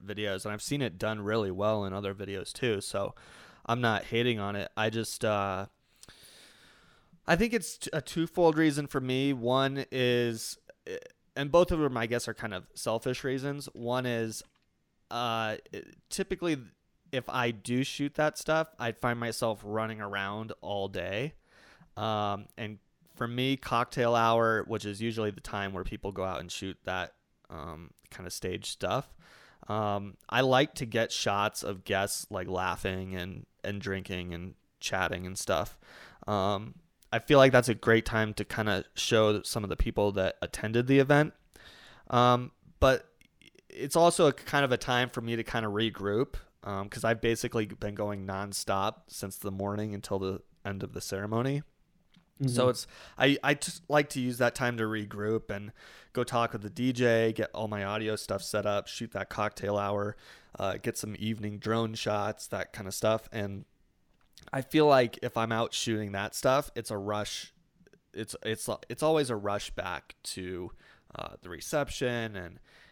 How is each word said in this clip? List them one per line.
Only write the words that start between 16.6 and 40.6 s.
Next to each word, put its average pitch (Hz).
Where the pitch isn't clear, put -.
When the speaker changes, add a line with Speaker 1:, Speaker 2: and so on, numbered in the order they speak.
Speaker 1:
if 127
I 120
do 120
shoot 143
that 151
stuff, 160
I'd 117
find 120
myself 113
running 107
around 101
all 98
day. 95
Um, 104
and 107
for 120
me, 127
cocktail 120
hour, 113
which 107
is 101
usually 110
the 90
time 98
where 90
people 101
go 95
out 92
and 87
shoot -
that, 92
um, 80
kinda 87
stage 98
stuff, 101
um, 101
I 120
like 131
to 139
get 113
shots 101
of 92
guests, 98
like, 92
laughing 92
and, 90
and 101
drinking 90
and 87
chatting 92
and 92
stuff. -
Um, 104
I 113
feel 143
like 135
that's 123
a 113
great 113
time 120
to 104
kinda 107
show 110
some -
of 98
the 90
people 104
that 92
attended 110